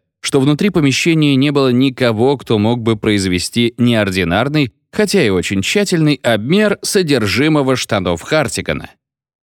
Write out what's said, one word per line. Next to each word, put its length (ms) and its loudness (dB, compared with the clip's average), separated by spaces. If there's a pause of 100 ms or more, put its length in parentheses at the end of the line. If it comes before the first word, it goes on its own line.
(220)
что 200 0
внутри 300 2
помещения 640 2
не 160 2
было 200 2
никого, 640 2
кто 220 -2
мог 240 2
бы 160 0
произвести 800 -2
неординарный, 960 0 (180)
хотя 320 0
и 60 2
очень 320 -2
тщательный, 600 0
обмер 580 0
содержимого 920 0
штанов 460 -4
Хартигана. 680 -4 (640)